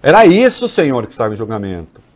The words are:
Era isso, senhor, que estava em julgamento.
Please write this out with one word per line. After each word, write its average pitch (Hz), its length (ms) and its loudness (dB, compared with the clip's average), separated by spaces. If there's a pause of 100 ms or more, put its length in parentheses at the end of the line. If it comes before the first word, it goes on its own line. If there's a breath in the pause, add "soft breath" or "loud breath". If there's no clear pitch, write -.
Era 190 220 4
isso, 233 420 2
senhor, 135 400 -2
que - 60 -20
estava 107 220 -6
em - 20 -10
julgamento. 101 640 -10 (160)